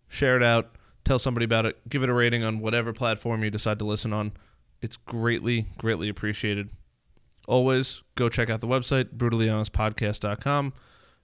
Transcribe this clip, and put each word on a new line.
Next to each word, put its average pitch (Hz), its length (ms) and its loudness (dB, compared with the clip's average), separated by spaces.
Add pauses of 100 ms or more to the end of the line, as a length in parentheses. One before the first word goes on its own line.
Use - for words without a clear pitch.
share 127 280 2
it 123 60 4
out, 117 340 2 (300)
tell 135 120 4
somebody 117 260 0
about 113 200 2
it, - 140 -2 (100)
give 131 140 -2
it 127 80 2
a - 20 2
rating 120 320 4
on 110 140 -2
whatever 113 340 0
platform 113 500 -2
you 107 60 0
decide 104 300 -2
to 104 80 -4
listen 107 260 -2
on. 107 200 -4 (500)
It's - 160 -8
greatly, 117 720 -2 (100)
greatly 104 320 -2
appreciated. 104 580 -4 (800)
Always, 131 560 2 (100)
go 120 140 2
check 117 220 0
out 110 100 -2
the 113 60 -6
website, 131 460 0
brutally 113 360 2
honest 107 240 -2
podcast 107 480 -2
dot 104 220 -4
com. 139 320 0 (500)